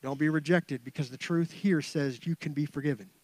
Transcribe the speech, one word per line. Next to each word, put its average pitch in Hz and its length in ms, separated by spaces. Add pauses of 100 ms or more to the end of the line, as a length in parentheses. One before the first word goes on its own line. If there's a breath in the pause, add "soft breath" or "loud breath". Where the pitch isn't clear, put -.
Don't 135 160
be 151 100
rejected 156 560
because 131 260
the 131 60
truth 170 340
here 175 320
says 139 420
you 165 120
can 156 160
be 147 140
forgiven. 143 440 (140)